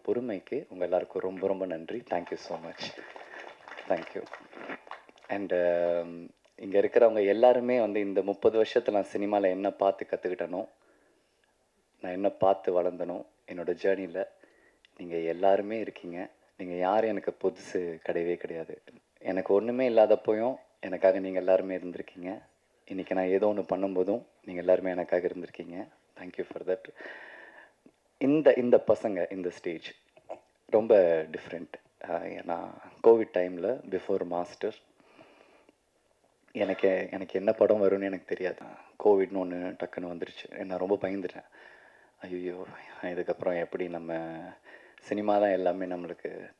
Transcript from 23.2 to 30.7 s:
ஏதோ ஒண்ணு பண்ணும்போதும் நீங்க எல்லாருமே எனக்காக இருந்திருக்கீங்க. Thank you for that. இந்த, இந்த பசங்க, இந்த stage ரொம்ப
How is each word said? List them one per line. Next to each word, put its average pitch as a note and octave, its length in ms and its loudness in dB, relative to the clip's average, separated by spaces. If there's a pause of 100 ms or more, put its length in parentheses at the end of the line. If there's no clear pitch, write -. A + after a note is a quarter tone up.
ஏதோ F#2+ 200 4
ஒண்ணு G#2 140 2
பண்ணும்போதும் F#2+ 600 0 (220)
நீங்க F2+ 160 -8
எல்லாருமே F#2 300 4
எனக்காக F2+ 360 0
இருந்திருக்கீங்க. F2 640 -10 (300)
Thank F2+ 180 -14
you F#2+ 60 -8
for E2+ 220 -10
that. F#2 200 -2 (1300)
இந்த, C#3 380 6
இந்த B2 300 6
பசங்க, G2+ 460 0
இந்த F#2 180 -4
stage E2+ 400 -10 (760)
ரொம்ப A2 300 6 (340)